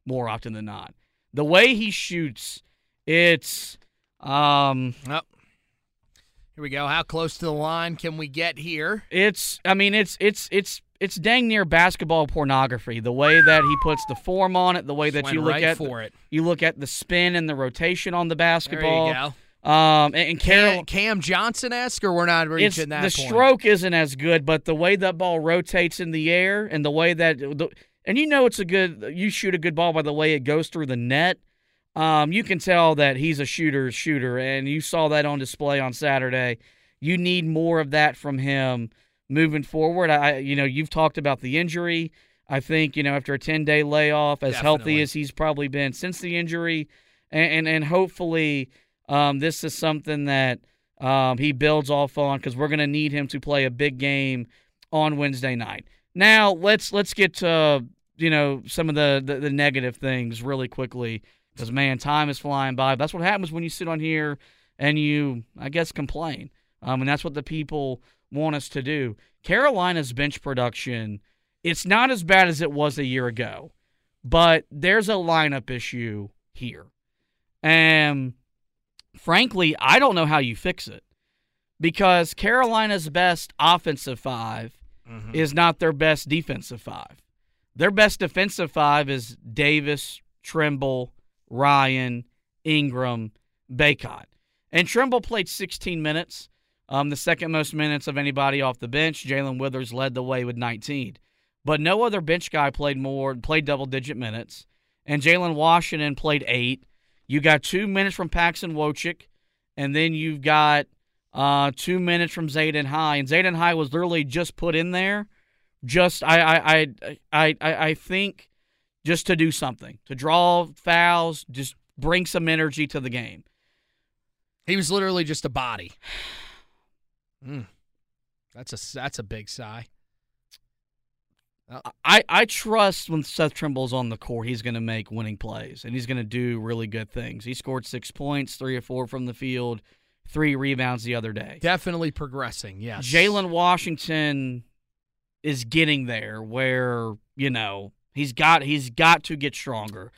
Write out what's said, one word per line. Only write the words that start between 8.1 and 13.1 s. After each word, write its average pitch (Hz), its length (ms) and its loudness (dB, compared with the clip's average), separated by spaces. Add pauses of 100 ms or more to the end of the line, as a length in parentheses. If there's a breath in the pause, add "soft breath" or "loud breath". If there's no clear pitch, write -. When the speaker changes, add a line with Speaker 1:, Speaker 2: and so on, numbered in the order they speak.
Speaker 2:
we 156 120 -8
get 156 300 -4
here? 165 520 -6
Speaker 1:
It's, 190 540 0
I 190 100 4
mean, 196 180 4
it's, 208 280 0
it's, 202 320 0
it's - 300 -2 (180)
it's 190 160 -4
dang 226 320 2
near 214 160 2
basketball 165 600 2
pornography, 131 760 0
the 120 120 -2